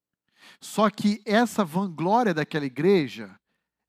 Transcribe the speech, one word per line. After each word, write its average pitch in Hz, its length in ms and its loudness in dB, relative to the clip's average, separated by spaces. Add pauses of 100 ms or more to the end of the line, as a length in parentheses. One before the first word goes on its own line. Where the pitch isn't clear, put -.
(600)
Só - 280 0
que 208 380 -2
essa 220 380 2
vanglória 180 680 0
daquela 151 320 -2
igreja 131 760 0 (500)